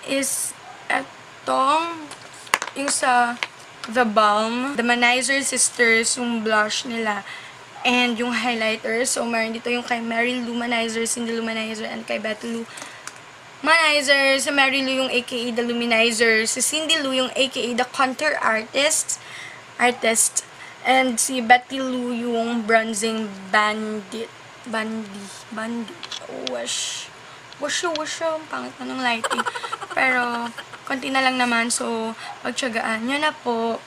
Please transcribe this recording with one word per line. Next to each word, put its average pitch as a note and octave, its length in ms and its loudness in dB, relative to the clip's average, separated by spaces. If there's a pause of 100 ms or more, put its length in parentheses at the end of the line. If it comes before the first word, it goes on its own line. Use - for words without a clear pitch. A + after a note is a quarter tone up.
Is - 480 -2 (360)
etong D4 1160 0 (720)
yung C#4 120 -2
sa A#3+ 480 4 (520)
The B3 160 4
Balm, A3 720 4
The A#3 80 0
Manizer B3 560 4
Sisters, A#3 800 4
yung A#3 240 -2
blush G#3+ 400 2
nila. A3 400 -2 (560)
And B3 380 2
yung A#3+ 160 0
highlighter. A3+ 720 0
So, B3 160 0
meron A3+ 320 -2
dito A#3+ 160 -4
yung A#3+ 160 -2
kay A#3 160 -2
Mary A#3 320 0
Lou A#3+ 220 -4
Manizer, A#3 500 0
Cindy A#3 240 -2
Lou A3+ 140 -2
Manizer, A3 420 -4
and A3+ 160 -8
kay A#3 160 -2
Betty A3 300 -6
Lou A#3 180 -4 (960)
Manizer. C#4+ 800 6
Si D4 100 0
Mary C4+ 320 4
Lou C4 220 0
yung - 60 -4
A B3 120 2
K A#3+ 240 -4
A A#3 80 -4
The A#3+ 80 0
Luminizer. A#3 800 4
Si B3+ 160 -2
Cindy D#4 400 2
Lou C4+ 160 0
yung B3+ 180 2
A C4 140 4
K B3 240 -2
A - 80 -
The G#3+ 80 2
Contour C4 560 0
Artist. A#3 800 0 (560)
Artist. A#3+ 640 2 (400)
And B3+ 360 4
si C4 200 0
Betty B3 400 4
Lou B3+ 320 -2
yung A#3 560 0
Bronzing A3 640 0 (200)
Bandit. G#3+ 800 -2 (360)
Bandi. A3 560 -6 (320)
Bandi. A#3 400 -6 (560)
Wash. - 560 -6 (560)
Wash, D4 200 -2 (120)
wash. D#4 280 -4
Ang D#4 280 -2
pangit B3+ 280 -8
na B3+ 120 -8
ng C4 120 -6
lighting. A#3 400 0 (280)
<laughs> - 260 -6
Pero, A#3+ 540 0 (320)
konti C4+ 280 -4
na C4+ 120 2
lang B3+ 160 2
naman. A#3 320 2
So, A3+ 440 -2 (280)
pagtyagaan A#3 640 -2
nyo C#4+ 160 0
na D4+ 80 2
po. A#3 560 -2